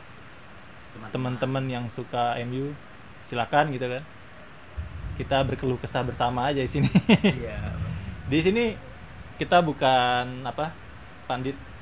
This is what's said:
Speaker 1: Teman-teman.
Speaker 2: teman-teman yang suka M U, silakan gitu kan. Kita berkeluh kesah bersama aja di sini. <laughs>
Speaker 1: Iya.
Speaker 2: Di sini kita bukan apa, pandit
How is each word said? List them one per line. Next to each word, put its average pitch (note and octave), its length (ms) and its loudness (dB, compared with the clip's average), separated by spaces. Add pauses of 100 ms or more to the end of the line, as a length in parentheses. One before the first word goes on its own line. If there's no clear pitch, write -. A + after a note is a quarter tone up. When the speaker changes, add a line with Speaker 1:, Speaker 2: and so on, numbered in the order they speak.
(920)
Speaker 1:
Teman-teman. A2 200 -14 (260)
Speaker 2:
teman-teman C3 320 0
yang B2 180 -4
suka A#2+ 500 0
M A#2+ 160 -4
U, C3+ 140 -2 (560)
silakan C#3+ 460 4
gitu C3 180 -2
kan. B2 160 -4 (1120)
Kita C3+ 280 2
berkeluh B2+ 340 0
kesah B2+ 260 0
bersama B2 460 2
aja D3 100 2
di B2+ 120 0
sini. C#3 180 4 (280)
<laughs> E3+ 200 4
Speaker 1:
Iya. A2 220 -6 (680)
Speaker 2:
Di C#3 140 4
sini A3 300 4 (640)
kita D#3 260 6
bukan B2+ 840 4
apa, D3 260 -2 (540)
pandit C3 340 -2 (220)